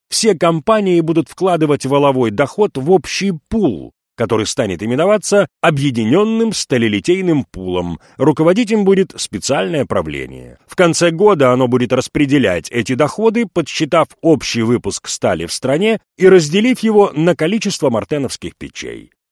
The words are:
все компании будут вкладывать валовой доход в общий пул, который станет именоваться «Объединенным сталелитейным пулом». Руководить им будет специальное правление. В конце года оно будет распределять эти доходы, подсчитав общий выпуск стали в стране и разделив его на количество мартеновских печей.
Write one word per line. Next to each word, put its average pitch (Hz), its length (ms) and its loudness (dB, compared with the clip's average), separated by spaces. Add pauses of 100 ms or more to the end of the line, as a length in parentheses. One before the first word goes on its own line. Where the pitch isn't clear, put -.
все 220 240 0
компании 175 680 0
будут 165 260 0
вкладывать 160 580 0
валовой 135 460 2
доход 143 460 -2
в 135 120 -4
общий 190 440 0 (160)
пул, 110 420 -2 (240)
который 110 300 -2
станет 95 360 -4
именоваться 180 680 0 (100)
«Объединенным 160 960 0
сталелитейным 135 880 0
пулом». 90 560 -6 (160)
Руководить 170 560 2
им 214 140 2
будет 190 320 2
специальное 143 680 -4
правление. 69 720 -6 (100)
В - 100 -20
конце 170 340 2
года 165 400 4
оно 127 160 2
будет 123 240 0
распределять 127 800 0
эти 120 240 -4
доходы, 208 500 0
подсчитав 160 640 -2 (140)
общий 139 400 0
выпуск 110 480 -2
стали 87 380 -2
в - 40 -8
стране 190 480 -2 (160)
и 185 140 4
разделив 190 500 4
его 208 340 2
на 165 220 2
количество 180 540 -2
мартеновских 113 680 -6
печей. 60 560 -14 (200)